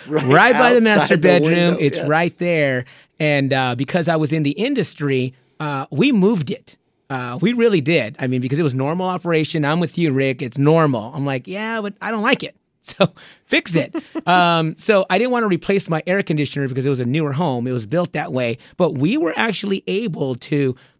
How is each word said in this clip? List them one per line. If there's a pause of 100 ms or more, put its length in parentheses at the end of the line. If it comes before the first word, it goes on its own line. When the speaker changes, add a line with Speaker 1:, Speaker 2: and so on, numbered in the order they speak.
Speaker 1:
right
Speaker 2:
right
by
the
master (120)
Speaker 1:
outside
the
Speaker 2:
bedroom.
Speaker 1:
window,
Speaker 2:
It's
Speaker 1:
yeah.
Speaker 2:
right
there. (340)
And,
uh,
because
I
was
in
the
industry, (240)
uh,
we
moved
it. (360)
Uh,
we
really
did.
I
mean,
because
it
was
normal
operation.
I'm
with
you,
Rick.
It's
normal.
I'm
like,
"Yeah,
but
I
don't
like
it."
<laughs> (220)
So (360)
fix
it. (160)
Speaker 1:
<laughs>
Speaker 2:
Um,
so
I
didn't
want
to
replace
my
air
conditioner
because
it
was
a
newer
home.
It
was
built
that
way. (200)
But
we
were
actually
able
to, (240)